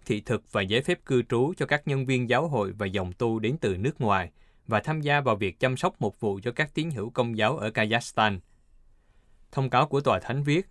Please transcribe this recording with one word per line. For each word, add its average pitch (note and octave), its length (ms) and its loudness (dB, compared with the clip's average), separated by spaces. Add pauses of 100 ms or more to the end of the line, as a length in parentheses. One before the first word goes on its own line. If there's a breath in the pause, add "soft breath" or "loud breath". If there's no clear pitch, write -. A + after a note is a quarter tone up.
thị G#2 140 -2
thực - 320 -4
và G#2 100 0
giấy G#2+ 200 0
phép F3 240 -2
cư B2+ 160 2
trú B2 340 0
cho C3+ 100 -4
các D3 220 0
nhân C3+ 180 0
viên B2 220 0
giáo B2+ 200 2
hội G#2 240 -2
và G2+ 140 -4
dòng F#2 260 -4
tu A2+ 260 -2
đến A2 220 -2
từ G2 160 0
nước A#2 240 -4
ngoài G2 300 0 (360)
và A2 140 0
tham D#3 200 -4
gia C#3+ 200 2
vào B2 160 2
việc G2 240 -4
chăm B2+ 160 0
sóc F#3 240 0
mục G#2 200 -2
vụ G2+ 220 -2
cho A#2+ 100 -4
các D3 220 -4
tín D#3+ 160 -2
hữu A#2 200 -6
công A#2 280 -2
giáo A2 180 4
ở G#2 120 -2
Kazakhstan. A2 680 0 (1120)
Thông C3+ 180 -2
cáo B2+ 160 6
của C#3 140 0
Tòa A#2 180 4
Thánh C3 240 -4
viết D3+ 280 2